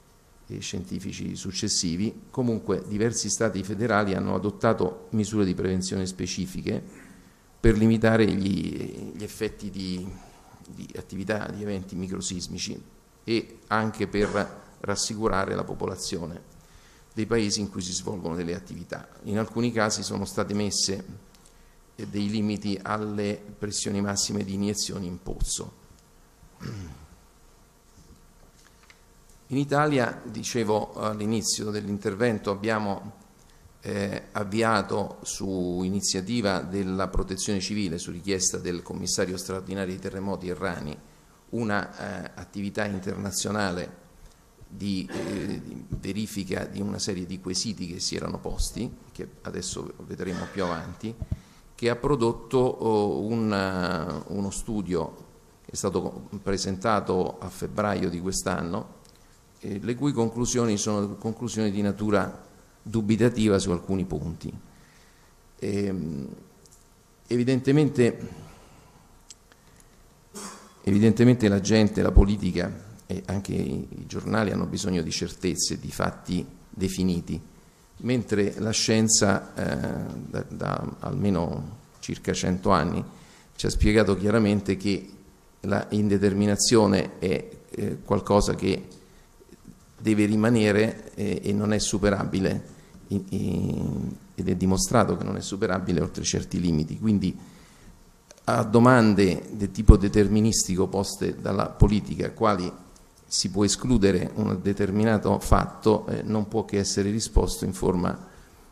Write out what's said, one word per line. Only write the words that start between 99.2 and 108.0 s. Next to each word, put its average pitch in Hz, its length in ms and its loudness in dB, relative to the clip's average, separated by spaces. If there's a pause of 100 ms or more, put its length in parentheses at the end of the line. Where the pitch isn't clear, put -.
del 101 200 -4
tipo 107 280 10
deterministico 101 880 4
poste 95 520 -2
dalla 104 280 0
politica, 95 640 4
quali 101 420 0 (580)
si - 180 -2
può 95 160 2
escludere 98 720 4
un 101 260 0
determinato 101 800 2
fatto, - 720 2
eh, 110 160 -2
non 107 240 0
può 110 160 -2
che - 140 -2
essere 98 340 0
risposto - 520 2
in 90 80 -2
forma 90 540 0 (460)